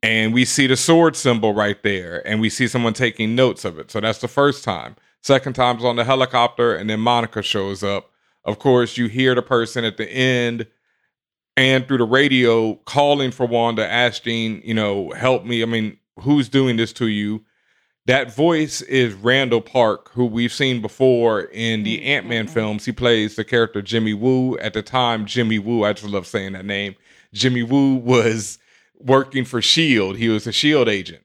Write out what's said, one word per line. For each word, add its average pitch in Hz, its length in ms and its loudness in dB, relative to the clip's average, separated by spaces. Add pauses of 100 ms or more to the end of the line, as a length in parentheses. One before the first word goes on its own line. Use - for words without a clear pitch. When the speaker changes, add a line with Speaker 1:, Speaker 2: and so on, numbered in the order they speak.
Speaker 1:
And 110 320 0
we 127 100 4
see 135 220 0
the 127 100 2
sword 165 400 4
symbol 113 380 0
right 104 280 -2
there, 90 440 -6
and 107 140 -2
we 110 100 0
see 127 160 -2
someone 117 260 -2
taking 113 420 -2
notes 123 300 0
of 87 140 -8
it. - 120 -14
So 107 100 -6
that's 110 180 -4
the 120 100 -8
first 143 360 0
time. 85 320 -8 (260)
Second 135 320 2
time's 123 300 0
on 120 120 2
the 117 80 0
helicopter, 123 720 2
and 101 160 -6
then 110 100 -2
Monica 117 420 0
shows 98 400 -4
up. 101 280 -6 (340)
Of 104 140 -4
course, 123 400 4
you 120 80 0
hear 127 280 2
the 120 80 2
person 117 420 -2
at 110 140 -4
the 104 120 -6
end 120 560 -2 (920)
and 131 300 2
through 135 120 0
the 120 60 4
radio 117 680 2 (120)
calling 143 440 2
for 123 160 -4
Wanda, 117 400 0
asking, 113 800 -2
you 113 80 -4
know, 101 380 -2
"Help 123 320 0
me. 117 180 -2
I 113 40 -2
mean, 113 320 -4 (200)
who's 139 300 2
doing 131 280 2
this 113 180 -2
to 120 120 -4
you?" 104 380 -4 (640)
That 123 280 0
voice 156 460 0
is 123 340 0
Randall 120 460 2
Park, 113 540 0
who 123 100 0
we've 117 280 -2
seen 127 300 -2
before 117 600 2 (100)
in 110 320 -4
the 110 140 -2
Speaker 2:
Mm-hmm. - 100 -8
Speaker 1:
Ant-Man 117 380 -2
Speaker 2:
Mm-hmm. - 80 -14
Speaker 1:
films. 107 320 -4
He 131 40 -6
plays 113 460 0
the 110 80 -4
character 113 380 0
Jimmy 110 320 -2
Woo. 127 440 0
At 107 140 -6
the 107 100 -6
time, 120 440 -2
Jimmy 113 340 0
Woo, 110 240 0
I 104 80 2
just 104 160 -8
love 98 180 -4
saying 98 280 -6
that 92 100 -14
name. 101 320 -6 (360)
Jimmy 123 300 0
Woo 135 320 2
was 117 640 0 (400)
working 131 460 2
for 120 180 -4
shield. 110 540 2
He 113 120 0
was 107 200 0
a 110 40 -8
shield 143 360 2
agent. 90 360 -4